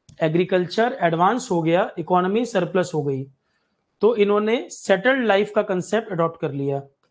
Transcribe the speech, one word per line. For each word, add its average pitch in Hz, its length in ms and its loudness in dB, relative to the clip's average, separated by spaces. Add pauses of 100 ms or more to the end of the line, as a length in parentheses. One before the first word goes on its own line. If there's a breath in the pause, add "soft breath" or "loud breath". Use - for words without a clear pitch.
(220)
एग्रीकल्चर 180 800 0
एडवांस 175 500 2
हो 170 100 0
गया, 175 360 0
इकोनॉमी 185 480 0
सरप्लस 180 500 -2
हो 147 80 -2
गई। 135 240 -4 (760)
तो 226 140 4
इन्होंने 214 540 2
सेटल्ड 247 560 0
लाइफ 208 300 2
का 214 60 2
कॉन्सेप्ट 208 500 -2
अडॉप्ट 165 300 -2
कर 151 100 -4
लिया। 139 320 -4 (280)